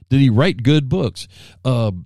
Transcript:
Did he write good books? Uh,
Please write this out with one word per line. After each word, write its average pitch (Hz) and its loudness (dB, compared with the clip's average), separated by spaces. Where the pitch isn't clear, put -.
Did 135 2
he 135 4
write 127 0
good 143 2
books? 156 -4
Uh, 117 -2